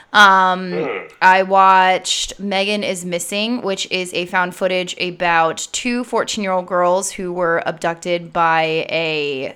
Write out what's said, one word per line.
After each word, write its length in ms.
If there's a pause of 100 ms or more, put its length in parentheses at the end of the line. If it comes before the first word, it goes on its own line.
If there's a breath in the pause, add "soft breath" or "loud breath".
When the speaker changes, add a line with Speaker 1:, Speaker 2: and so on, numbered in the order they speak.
(120)
Speaker 1:
Um, 640
Speaker 2:
Mm. 380 (120)
Speaker 1:
I 180
watched 960
Megan 440
is 200
Missing, 600
which 280
is 220
a 140
found 280
footage 460
about 680
two 320
fourteen-year-old 640
girls 460
who 200
were 320
abducted 640
by 600
a 640